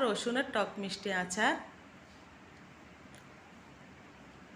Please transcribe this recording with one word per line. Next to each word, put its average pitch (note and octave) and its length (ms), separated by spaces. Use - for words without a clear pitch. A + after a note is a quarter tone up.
রসুনের A#3+ 500
টক G3+ 260
মিষ্টি G3 320
আচার। G#3+ 300